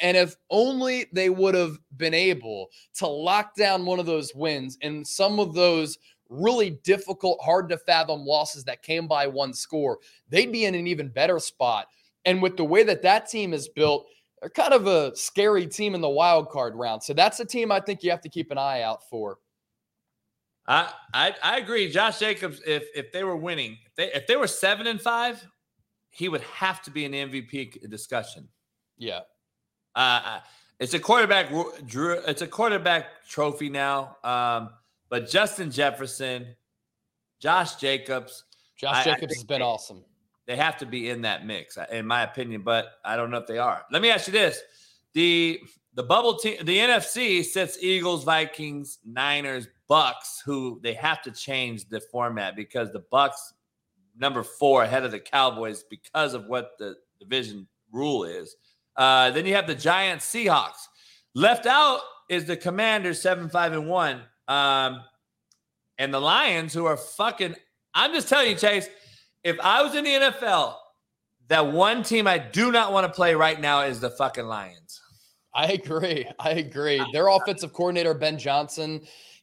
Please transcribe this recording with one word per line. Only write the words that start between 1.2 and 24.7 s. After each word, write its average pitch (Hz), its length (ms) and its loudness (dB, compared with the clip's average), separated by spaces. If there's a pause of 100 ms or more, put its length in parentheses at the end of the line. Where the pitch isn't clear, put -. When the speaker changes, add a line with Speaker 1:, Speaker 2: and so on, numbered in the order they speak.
Speaker 1:
would 190 240 4
have 165 240 0 (180)
been 160 160 -2
able 123 560 0 (240)
to - 140 -4
lock 180 500 0
down 190 300 2
one 180 120 0
of 180 60 0
those 156 300 -2
wins 139 480 -4
and 151 240 -8
some 208 340 0
of 170 140 0
those 165 420 2 (320)
really 202 400 2 (160)
difficult, 190 580 0
hard 175 280 2
to 165 80 -2
fathom 160 480 2
losses 147 380 0
that 123 180 -8
came 165 240 -2
by 147 200 2
one 135 280 -2
score, 143 460 -2 (280)
they'd 220 240 2
be 226 140 0
in 185 80 0
an 175 120 -2
even 151 220 -4
better 160 300 2
spot. 117 480 -2 (400)
And 185 160 4
with 185 160 0
the 165 60 2
way 180 180 6
that 214 200 4
that 196 240 4
team 202 280 -4
is 143 140 -6
built, 151 380 2 (340)
they're - 100 -10
kind 277 240 4
of 208 120 6
a 156 300 2
scary 202 500 2
team 202 280 -4
in 170 80 -2
the 147 80 0
wild 160 400 4
card 120 240 -4
round. 113 280 -4
So 143 120 -6
that's 202 260 4
a 233 60 -4
team 226 260 -2
I 196 80 2
think 202 220 -6
you 175 80 0
have 170 100 0
to 160 80 -16
keep 160 220 -8
an 139 80 -6
eye 135 240 -2
out 110 260 -6
for. 107 300 -8 (1300)
Speaker 2:
I, 147 240 2 (200)
I, 180 300 0
I 214 160 0
agree. 208 320 -2
Josh 214 300 0
Jacobs, 202 440 -4
if, 151 200 -2 (100)
if 190 160 -10
they 185 140 -6
were 180 120 -4
winning, 151 480 -8
if - 120 -20
they, 190 160 -2
if 139 160 -6
they 247 80 4
were 277 100 2
seven 208 400 0